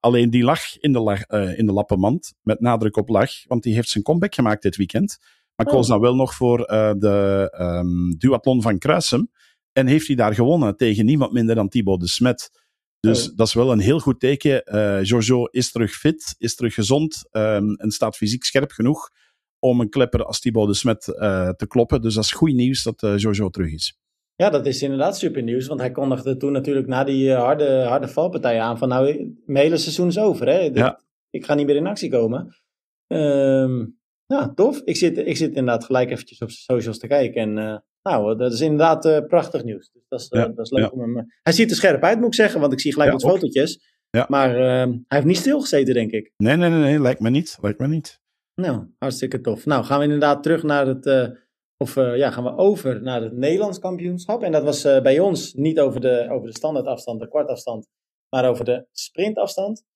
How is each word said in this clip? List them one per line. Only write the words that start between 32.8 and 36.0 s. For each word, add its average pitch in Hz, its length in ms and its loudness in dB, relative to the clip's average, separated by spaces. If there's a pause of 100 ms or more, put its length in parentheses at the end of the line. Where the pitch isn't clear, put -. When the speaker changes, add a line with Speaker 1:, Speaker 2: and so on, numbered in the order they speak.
Speaker 2:
Ehm, 135 800 0 (400)
ja, 277 280 -2
tof. 262 300 2
Ik 170 120 -2
zit, 165 220 0
ik 151 180 -4
zit 160 120 -2
inderdaad 123 360 -2
gelijk 127 260 0